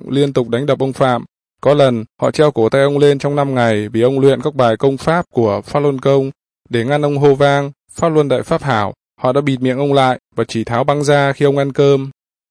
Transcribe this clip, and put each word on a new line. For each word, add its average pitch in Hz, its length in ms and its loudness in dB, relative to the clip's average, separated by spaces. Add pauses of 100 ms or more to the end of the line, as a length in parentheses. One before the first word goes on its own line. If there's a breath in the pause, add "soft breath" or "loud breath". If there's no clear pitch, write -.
liên 139 240 0
tục 123 160 -2
đánh 117 160 -4
đập 131 140 -2
ông 135 140 -4
Phạm. 123 320 -2 (360)
Có 135 120 2
lần, 127 320 2 (160)
họ 135 100 0
treo 151 200 2
cổ 110 180 0
tay 139 120 0
ông 143 160 0
lên 143 220 4
trong 143 160 -4
năm 139 200 -2
ngày 110 340 0
vì 110 120 -2
ông 131 180 2
luyện 135 220 4
các 151 140 -6
bài 120 220 2
công 139 200 0
pháp 165 340 -2
của 104 300 0
Pháp - 180 -4
Luân 143 200 -2
Công. 139 320 0 (380)
Để 117 160 -2
ngăn 147 200 0
ông 147 120 -2
hô 143 180 4
vang, 143 360 0 (200)
"Pháp - 180 -2
Luân 151 180 2
Đại 123 160 0
Pháp 165 200 -4
Hảo", 107 300 -2 (280)
họ 127 100 2
đã 139 100 0
bịt 135 200 -4
miệng 127 160 -2
ông 143 160 -2
lại 131 260 2 (160)
và 117 120 -2
chỉ 113 160 -6
tháo 117 200 -2
băng 147 200 -2
ra 139 300 2
khi 143 120 0
ông 139 120 2
ăn 139 160 -2
cơm. 139 360 2 (420)